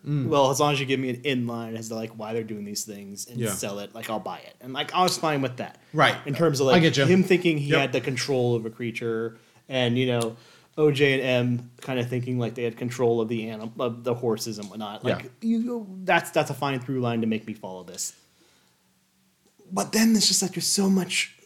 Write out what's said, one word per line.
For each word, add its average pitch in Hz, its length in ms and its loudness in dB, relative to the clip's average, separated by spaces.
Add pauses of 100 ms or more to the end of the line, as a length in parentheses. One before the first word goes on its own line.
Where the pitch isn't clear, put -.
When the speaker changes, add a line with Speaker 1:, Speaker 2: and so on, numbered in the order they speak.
Speaker 1:
Mm. 143 220 0
Speaker 2:
Well, 139 220 4
as 139 100 0
long 147 120 4
as 139 80 0
you 139 60 -4
give 131 140 0
me 131 100 -2
an 120 140 -6
in 127 220 0
line 117 300 -8
as 110 120 -10
to, 113 80 -6
like, 110 160 -8
why 107 200 -10
they're 113 120 -4
doing 104 200 -10
these 101 200 -8
things 101 420 -14
and 127 120 -12
Speaker 1:
Yeah. 110 140 -2
Speaker 2:
sell 101 280 -6
it, 101 140 -12
like, 113 140 -12
I'll 110 120 -4
buy 90 180 -10
it. - 220 -20
And, 127 120 -12
like, 147 220 -6
I 180 80 4
was 180 160 2
fine 151 240 0
with 123 160 -2
that. 92 220 -10 (120)
Speaker 1:
Right. 139 320 4
Speaker 2:
In 143 100 -4
terms 151 260 2
of, 135 80 4
Speaker 1:
I 127 40 6
Speaker 2:
like, 175 100 8
Speaker 1:
get 147 140 4
you. 139 80 4
Speaker 2:
him 180 180 6
thinking 175 360 4
he 143 120 -2
Speaker 1:
Yep. 156 100 4
Speaker 2:
had 135 120 0
the 135 80 0
control 123 540 0
of 113 100 0
a 113 60 -6
creature 113 680 -6 (320)
and, 123 300 2
you 127 80 2
know, 117 300 0 (420)
O 151 120 6
J 139 240 4
and 135 80 0
M 123 480 0 (120)
kinda 127 220 -2
thinking, 123 340 -2
like, 117 160 -2
they 123 80 -8
had 113 140 -2
control 120 440 2
of 110 80 0
the 113 220 -4
anim-, 113 280 -10
of 120 260 -4
the 120 100 0
horses 113 440 -2
and 101 120 -12
whatnot. 107 340 -10
Speaker 1:
Yeah. 107 120 0
Speaker 2:
Like, - 160 -10 (100)
you, 226 440 -2 (180)
that's, 170 260 0
that's 151 180 2
a 143 60 -4
fine 135 260 -2
through 131 200 -4
line 117 200 0
to 113 60 0
make 110 200 -2
me 107 80 -8
follow 92 280 -14
this. 90 320 -10 (1600)
But 196 200 -2
then 220 240 6
it's 196 120 4
just, - 140 2
like, 180 100 -2
there's 165 140 -4
so 196 220 2
much - 580 0